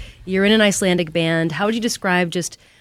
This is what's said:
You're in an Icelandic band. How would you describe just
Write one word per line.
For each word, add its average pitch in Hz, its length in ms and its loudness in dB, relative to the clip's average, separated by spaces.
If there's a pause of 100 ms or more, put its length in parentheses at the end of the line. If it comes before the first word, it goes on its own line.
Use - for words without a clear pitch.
(260)
You're 190 180 0
in 202 80 4
an 220 80 4
Icelandic 180 520 2
band. 165 400 0
How 156 120 -4
would 220 100 0
you 233 60 -2
describe 180 500 -2
just - 280 -6 (220)